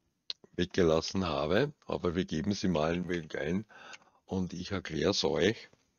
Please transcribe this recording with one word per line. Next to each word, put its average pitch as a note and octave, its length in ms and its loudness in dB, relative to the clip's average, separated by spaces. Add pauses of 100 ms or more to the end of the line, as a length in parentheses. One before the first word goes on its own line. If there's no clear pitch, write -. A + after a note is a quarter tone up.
(540)
weggelassen F2 720 2
habe. E2 460 0 (140)
Aber E2+ 280 -2
wir F2+ 120 0
geben F#2+ 260 -2
sie G2 160 -2
mal D#2+ 240 2
ein F2 160 -2
wenig F2 280 -4
ein F2 280 -2 (600)
und F#2 280 -4
ich F2 180 -8
erklär's E2 540 0
euch, D#2+ 440 2 (300)